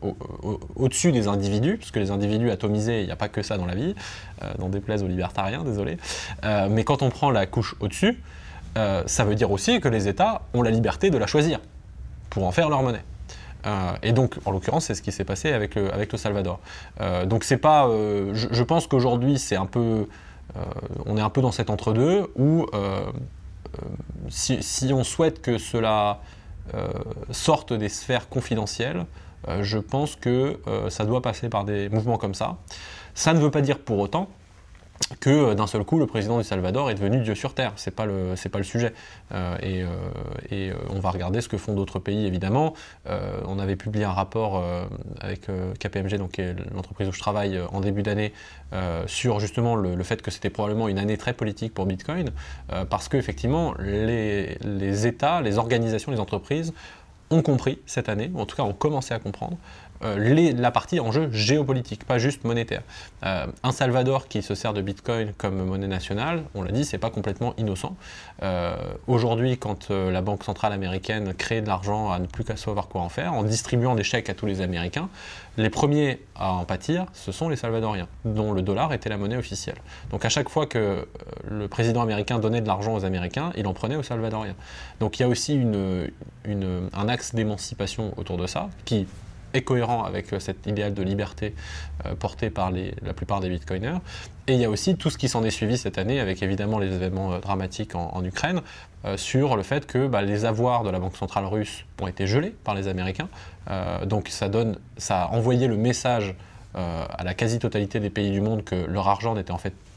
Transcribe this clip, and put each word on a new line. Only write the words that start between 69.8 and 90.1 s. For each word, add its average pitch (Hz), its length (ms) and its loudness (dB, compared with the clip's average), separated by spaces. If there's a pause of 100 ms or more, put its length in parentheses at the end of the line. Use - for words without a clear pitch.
euh, 95 200 2
la 92 100 2
Banque 98 220 -2
centrale 104 300 -2
américaine 98 600 -2
crée 113 280 -2
de 104 60 -2
l'argent 101 440 0
à 90 80 0
ne 90 60 -2
plus 113 180 -4
qu'à 107 140 -4
savoir 101 320 -4
quoi 92 120 -2
en 87 60 -2
faire, 165 260 -2
en 113 100 2
distribuant 120 520 2
des 104 80 2
chèques 110 260 0
à 98 40 -2
tous 98 120 -6
les 95 140 0
Américains, 90 480 -2 (480)
les 110 140 4
premiers 147 500 4 (160)
à 95 160 -2
en 90 140 -2
pâtir, 160 480 0
ce - 180 -8
sont 160 160 -2
les 151 80 0
Salvadoriens, 110 520 -2 (180)
dont 107 260 2
le 95 100 2
dollar 104 300 2
était 120 180 -2
la 107 80 -2
monnaie 104 200 -2
officielle. - 400 -6 (320)
Donc - 160 -2
à 117 40 2
chaque 139 200 0
fois 151 160 2
que, - 120 -2
euh, 101 280 2 (440)
le 104 200 -4
président 117 320 2
américain 110 380 0
donnait 110 220 2
de 107 60 -2
l'argent 104 260 2
aux 98 120 0
Américains, 95 500 -2
il 101 120 -2
en 92 60 0
prenait 113 220 -2
aux 151 80 -2
Salvadoriens. 110 520 -4 (440)
Donc 107 200 0
il - 20 4
y 127 40 4
a 123 40 6
aussi 123 260 2
une, 95 540 2 (340)
une, 92 480 -2
un 101 160 -2
axe 123 280 -2
d'émancipation 107 800 -2
autour 90 200 -4
de 87 100 0
ça, 131 220 -4 (140)
qui 101 240 2 (480)
est 131 60 2
cohérent 120 420 2
avec, 95 300 -4